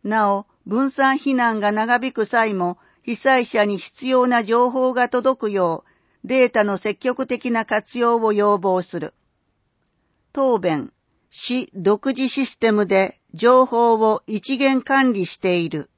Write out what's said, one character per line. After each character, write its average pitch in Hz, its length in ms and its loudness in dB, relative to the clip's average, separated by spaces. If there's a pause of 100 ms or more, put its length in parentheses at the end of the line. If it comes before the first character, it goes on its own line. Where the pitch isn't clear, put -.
な 208 280 0
お、 202 140 -4 (220)
分 262 240 -2
散 269 260 0
避 277 160 -2
難 233 260 0
が 208 120 0
長 220 240 0
引 247 160 -4
く 220 140 -2
際 226 280 0
も、 180 240 -4 (240)
被 233 140 -6
災 262 300 2
者 214 200 0
に 202 120 -2
必 - 300 -12
要 254 200 2
な 240 160 2
情 233 260 2
報 254 240 0
が 247 160 0
届 254 320 -2
く 214 100 -4
よ 180 320 -2 (400)
う、 - 40 -16
デ 254 220 4
ー - 20 -4
タ 220 120 2
の 202 140 -2
積 208 220 -6
極 254 260 -4
的 247 240 -6
な 226 160 -2
活 214 320 -6
用 233 200 2
を 220 140 0
要 208 280 2
望 185 240 0
す 175 160 -10
る。 160 160 -10 (1160)
答 262 260 0
弁。 160 320 -4 (460)
市 247 380 -6
独 202 380 0
自 254 160 -2
シ 269 160 -2
ス - 100 -12
テ 226 160 0
ム 208 140 2
で 190 340 0 (140)
情 247 320 4
報 233 300 2
を 220 300 0
一 220 300 -4
元 269 260 2
管 269 300 2
理 196 140 -2
し - 100 -10
て 180 220 0
い 170 100 -2
る。 151 300 -8